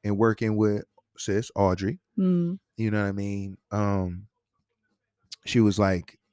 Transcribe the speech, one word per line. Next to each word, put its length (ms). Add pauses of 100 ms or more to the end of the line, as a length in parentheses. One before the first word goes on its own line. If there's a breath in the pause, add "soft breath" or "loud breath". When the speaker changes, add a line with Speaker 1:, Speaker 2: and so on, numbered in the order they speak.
Speaker 1:
and 140
working 400
with 280 (320)
sis 380
Audrey, 440 (180)
Speaker 2:
Mm. 400 (200)
Speaker 1:
you 140
know 120
what 60
I 40
mean? 440 (140)
Um, 560 (1160)
she 160
was 180
like 400 (140)